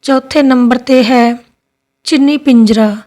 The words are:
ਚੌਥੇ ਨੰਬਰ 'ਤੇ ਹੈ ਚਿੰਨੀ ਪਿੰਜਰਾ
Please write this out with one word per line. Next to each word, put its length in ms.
ਚੌਥੇ 400
ਨੰਬਰ 360
'ਤੇ 260
ਹੈ 340
ਚਿੰਨੀ 340
ਪਿੰਜਰਾ 680